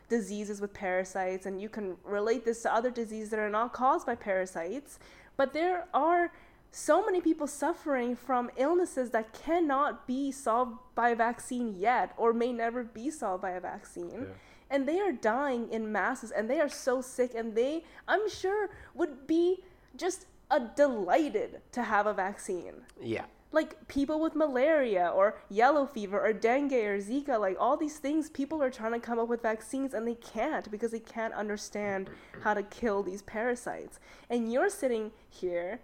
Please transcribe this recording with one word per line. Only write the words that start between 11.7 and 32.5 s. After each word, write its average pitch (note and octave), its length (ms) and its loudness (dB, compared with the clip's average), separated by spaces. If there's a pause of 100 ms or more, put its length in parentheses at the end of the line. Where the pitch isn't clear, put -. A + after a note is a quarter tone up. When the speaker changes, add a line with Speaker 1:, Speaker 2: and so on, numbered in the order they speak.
Speaker 1:
yet, A3 400 4
or A#3 160 6
may A#3 180 2
never A#3 320 -2
be A3+ 260 -8
solved G3 320 -4
by F#3+ 100 -2
a F3+ 100 -4
vaccine. F3 500 -10 (160)
Speaker 2:
Yeah. - 60 -12 (360)
Speaker 1:
And C4+ 180 2
they E4 120 2
are G4 140 2
dying A#3+ 580 0
in A3 220 -4
masses, G#3+ 380 0
and A3 180 -2
they D4 100 2
are D4 100 4
so C4 320 0
sick, B3 340 -2
and A3+ 200 -4
they, C#4+ 300 0 (220)
I'm F#4+ 220 2
sure, G4 400 -2 (260)
would C#4+ 320 -4
be F4 360 2 (320)
just, E4 300 -6 (240)
uh, C#4+ 100 4
delighted A3+ 1040 2 (120)
to A#3+ 100 -2
have G#3 240 2
a G#3 60 0
vaccine. F#3 600 -4 (280)
Speaker 2:
Yeah. A2+ 240 -4 (280)
Speaker 1:
Like, - 340 -2
people C#4+ 320 0
with D#4+ 160 0
malaria C4 800 4
or G3+ 240 4 (100)
yellow C4 360 6
fever G3+ 340 -4
or G#3+ 140 2
dengue C4 400 2
or G#3 260 2
Zika, A#3+ 400 -2
like, F#3+ 180 2
all B3+ 200 2
these D4+ 200 -4
things, D4+ 320 0
people D4 320 -4
are C4 80 2
trying A3+ 220 -4
to A#3 80 -2
come A#3 200 -2
up A3+ 100 0
with A#3 120 -2
vaccines, A#3 520 -4
and A3+ 120 -2
they A#3 100 -2
can't A#3 540 -4
because G#3+ 220 -4
they A3+ 80 -6
can't A3+ 340 -6
understand G#3 760 -4 (340)
how G#3+ 100 2